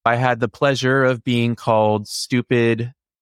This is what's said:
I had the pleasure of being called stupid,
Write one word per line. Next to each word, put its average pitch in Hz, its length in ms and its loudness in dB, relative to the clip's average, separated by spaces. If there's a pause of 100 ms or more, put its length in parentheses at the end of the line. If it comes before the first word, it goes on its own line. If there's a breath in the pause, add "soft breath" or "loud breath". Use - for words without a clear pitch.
I 117 100 2
had 123 240 0
the 120 80 0
pleasure 135 560 0
of 127 220 0
being 120 320 0
called 107 500 0
stupid, 117 840 -2 (300)